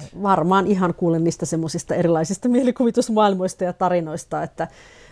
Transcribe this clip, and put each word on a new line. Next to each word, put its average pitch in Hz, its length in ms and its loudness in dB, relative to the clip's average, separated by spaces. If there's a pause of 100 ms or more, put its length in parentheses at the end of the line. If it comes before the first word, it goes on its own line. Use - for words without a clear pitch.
(220)
Varmaan 190 440 2
ihan 185 280 2
kuulen 165 300 0
niistä 165 220 -2
semmoisista 165 480 -4
erilaisista 170 540 0
mielikuvitusmaailmoista 220 1160 0
ja 175 80 -2
tarinoista, 165 680 -2
että, - 260 -8 (440)